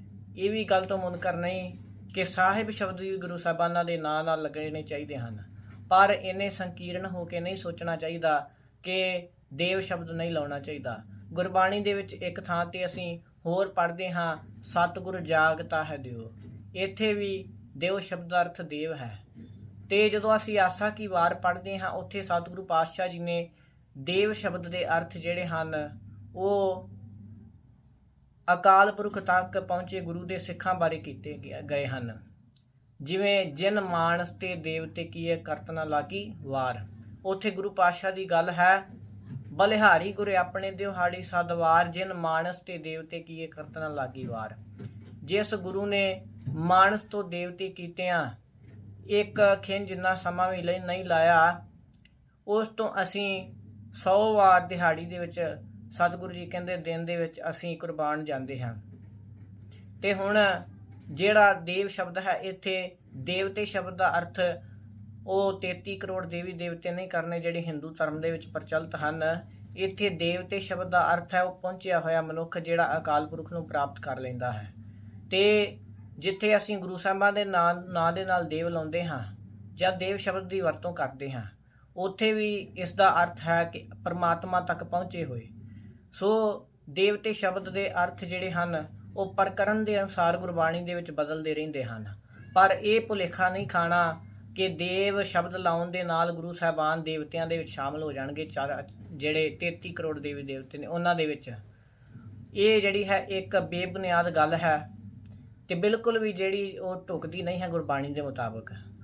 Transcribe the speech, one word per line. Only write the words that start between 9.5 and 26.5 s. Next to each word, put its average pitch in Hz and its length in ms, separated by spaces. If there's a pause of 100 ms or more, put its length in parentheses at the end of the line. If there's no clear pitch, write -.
ਦੇਵ 180 260
ਸ਼ਬਦ 170 300
ਨਹੀਂ 165 200
ਲਾਉਣਾ 143 300
ਚਾਹੀਦਾ। 131 380 (340)
ਗੁਰਬਾਣੀ 185 480
ਦੇ 202 140
ਵਿੱਚ 196 200
ਇੱਕ 180 260
ਥਾਂ 175 260
ਤੇ 180 200
ਅਸੀਂ 175 320 (280)
ਹੋਰ 185 220
ਪੜ੍ਹਦੇ 175 420
ਹਾਂ, 170 260 (260)
"ਸਤਿਗੁਰ 175 580
ਜਾਗਤਾ 160 640
ਹੈ 151 120
ਦਿਓ", 120 360 (420)
ਇੱਥੇ 196 400
ਵੀ 196 340 (280)
ਦਿਓ 185 220
ਸ਼ਬਦ 175 300
ਦਾ 175 140
ਅਰਥ 175 200
ਦੇਵ 151 320
ਹੈ। 120 240 (720)
ਤੇ 208 180
ਜਦੋਂ 214 280
ਅਸੀਂ 214 220
ਆਸਾ 196 320
ਕੀ 214 160
ਵਾਰ 180 280
ਪੜ੍ਹਦੇ 185 440
ਹਾਂ, 190 120
ਉੱਥੇ 190 320
ਸਤਿਗੁਰੂ 175 420
ਪਾਤਸ਼ਾਹ 165 440
ਜੀ 170 100
ਨੇ 170 320 (480)
ਦੇਵ 185 340
ਸ਼ਬਦ 180 360
ਦੇ 180 200
ਅਰਥ 165 280
ਜਿਹੜੇ 175 300
ਹਨ, 160 520 (360)
ਉਹ 190 540 (1600)